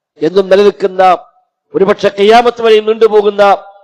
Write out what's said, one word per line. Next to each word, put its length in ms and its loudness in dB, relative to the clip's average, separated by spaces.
എന്നും 260 -2
നിലനിൽക്കുന്ന, 680 0
ഒരുപക്ഷെ 440 -2
ഖിയാമത്ത് 440 0
വരെ 180 2
നീണ്ടുപോകുന്ന 840 0